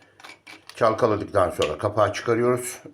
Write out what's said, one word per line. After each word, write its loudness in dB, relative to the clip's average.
Çalkaladıktan 2
sonra -2
kapağı 0
çıkarıyoruz. -2